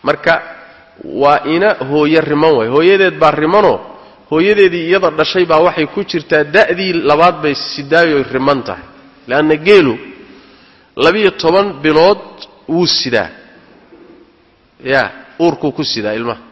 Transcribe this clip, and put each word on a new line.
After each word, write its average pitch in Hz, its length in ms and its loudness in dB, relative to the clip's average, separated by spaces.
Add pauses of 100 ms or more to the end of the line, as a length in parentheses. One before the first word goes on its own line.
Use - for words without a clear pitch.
Marka, 160 300 0 (680)
waa 139 400 2
ina 175 300 0 (140)
hooyo 151 320 2
riman 151 360 2
waay. 113 120 0
Hooyadeed 175 500 2
baa 156 120 4
rimanoo, 156 480 0 (520)
hooyadeedii 175 580 2
iyada 185 220 0
dhashay 156 360 -2
baa 160 140 2
waxay 170 260 0
ku 202 180 -8
jirtaa, 151 400 -2
da'dii 175 480 0 (160)
labaad 160 340 2
bay 147 120 -2
sidaayo 151 680 0
riman 131 400 -2
tahay. 95 220 -12 (440)
Leanna 151 280 2
geelu 160 380 4 (1000)
labiyo 185 340 2
toban 185 380 0 (140)
bilood 165 360 4 (500)
wuu 170 180 0
sidaa. 110 420 -2 (1500)
Ya, 131 220 -2 (380)
uurkuu 156 320 0
ku 151 120 -6
sidaa 104 300 -6
ilmaha. 117 260 -6 (120)